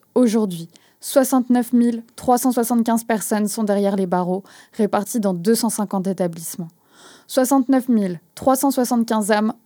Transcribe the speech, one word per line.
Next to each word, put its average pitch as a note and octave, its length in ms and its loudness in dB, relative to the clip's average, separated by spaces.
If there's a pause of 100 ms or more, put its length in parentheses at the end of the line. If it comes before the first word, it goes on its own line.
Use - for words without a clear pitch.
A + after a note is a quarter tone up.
(140)
aujourd'hui, G#3 540 0 (320)
soixante-neuf B3+ 720 0
mille A#3 300 2 (140)
trois B3 220 2
cent B3+ 140 0
soixante-quinze A#3 520 0
personnes G#3 440 -2
sont A3 160 -4
derrière G3+ 320 0
les F#3+ 100 0
barreaux, F3+ 360 -2 (340)
réparties G#3 440 -2
dans G3 140 0
deux F3+ 200 0
cent A3+ 160 0
cinquante G3 360 -4
établissements. E3+ 600 -6 (600)
Soixante-neuf C4 600 2
mille G3 320 0 (140)
trois C4 220 2
cent C#4 140 2
soixante-quinze A3+ 600 0
âmes G#3+ 240 0 (120)